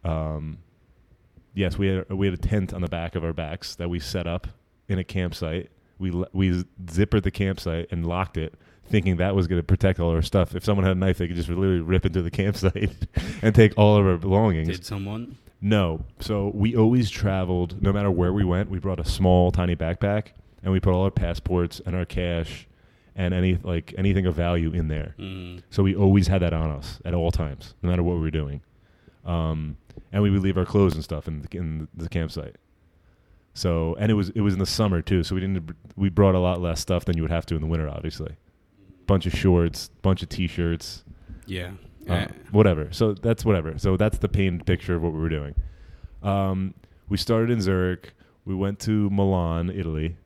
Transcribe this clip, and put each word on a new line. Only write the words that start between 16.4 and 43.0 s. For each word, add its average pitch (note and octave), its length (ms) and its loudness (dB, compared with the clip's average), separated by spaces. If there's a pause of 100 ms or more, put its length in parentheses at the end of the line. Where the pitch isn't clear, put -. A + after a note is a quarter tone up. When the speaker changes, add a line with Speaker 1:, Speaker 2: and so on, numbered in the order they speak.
Speaker 1:
we G#2+ 220 0
always A2+ 320 4
traveled, F2+ 760 -2
no G2 120 2
matter G2+ 160 2
where F2+ 240 2
we G2+ 100 2
went, F2+ 240 0
we F#2+ 100 -6
brought F#2 220 -4
a D#2 60 -4
small, F2+ 440 6
tiny F2 240 0
backpack, G2+ 540 -2 (340)
and F#2+ 80 -2
we F#2+ 100 4
put F#2+ 120 2
all F#2 120 2
our G2 60 2
passports F2 760 -2
and F2+ 100 -4
our F2+ 80 -2
cash E2+ 640 -4 (500)
and F2+ 140 0
any, F2+ 300 2
like, E2+ 340 -6
anything F#2+ 300 2
of F2 80 0
value E2+ 400 0
in D#2+ 140 -2
there. D2+ 300 -6
Speaker 2:
Mm. F2+ 520 -12
Speaker 1:
So G2+ 120 0
we F#2+ 140 4
always G2 300 6
had F#2 160 4
that E2+ 100 2
on D#2+ 180 0
us C#2 360 -10
at E2+ 80 -2
all E2+ 160 2
times, D2 520 -6
no F2+ 60 0
matter F2+ 140 2
what F2 140 0
we E2 40 -2
were D#2+ 100 -2
doing. C#2+ 300 -4 (640)
Um, D#2+ 540 -4 (340)
and G2+ 100 2
we G2+ 80 4
would F#2+ 120 4
leave F#2+ 160 0
our F2+ 80 0
clothes F#2+ 280 4
and D2+ 80 -4
stuff D2+ 240 -8
in D#2 140 -8
the, D#2 160 -12
in D#2+ 380 -6
the E2 160 -10
campsite. D#2 460 -6 (960)
So, E2 440 0
and G#2+ 140 2
it - 20 4
was, G2 160 0
it A2 120 -2
was G2+ 100 2
in F#2 60 -2
the F#2+ 80 0
summer G2 340 0
too, F2+ 240 0
so F#2+ 100 -4
we F#2 60 0
didn't, F#2 300 -4 (260)
we F#2+ 140 2
brought F#2+ 240 6
a F#2 40 4
lot F2+ 220 2
less E2+ 200 -2
stuff F2 260 -2
than F2 100 0
you E2 60 -2
would D#2 100 -2
have E2 140 -2
to E2+ 80 -4
in D#2 80 -4
the D#2 40 -4
winter, D#2+ 220 -2
obviously. D#2 480 -10 (720)
Bunch F#2+ 180 4
of F2 100 0
shorts, F2 540 2 (140)
bunch F#2+ 200 2
of E2 60 -10
t-shirts. E2+ 760 -4 (440)
Speaker 2:
Yeah. F2+ 240 -10 (380)
Speaker 1:
Uh, F#2 40 0
Speaker 2:
Eh. F2 140 0 (260)
Speaker 1:
whatever. F2+ 400 4
So G#2+ 220 2